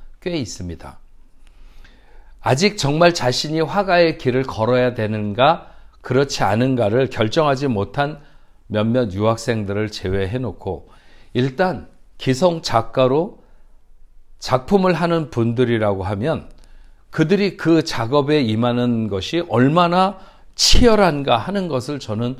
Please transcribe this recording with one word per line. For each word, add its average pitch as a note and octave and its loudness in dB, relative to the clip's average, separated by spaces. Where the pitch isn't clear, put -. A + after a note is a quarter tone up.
꽤 F3 -6
있습니다. F2 -10
아직 C#3 0
정말 D#3+ 2
자신이 D3+ -2
화가의 F3 0
길을 B2+ -2
걸어야 B2 0
되는가, A2 0
그렇지 C#3 0
않은가를 A#2+ 0
결정하지 C#3 0
못한 C3+ -4
몇몇 A2 0
유학생들을 G#2+ -2
제외해놓고, F#2+ -6
일단 C3 -2
기성 E3 0
작가로 C3 -2
작품을 F#3 2
하는 E3 -2
분들이라고 A#2 0
하면 G#2+ -4
그들이 F3+ 0
그 D#3+ 2
작업에 C#3+ 0
임하는 A#2+ 0
것이 G2+ -4
얼마나 E3+ 2
치열한가 E3+ 6
하는 F#3 -4
것을 C#3+ -4
저는 A#2+ -4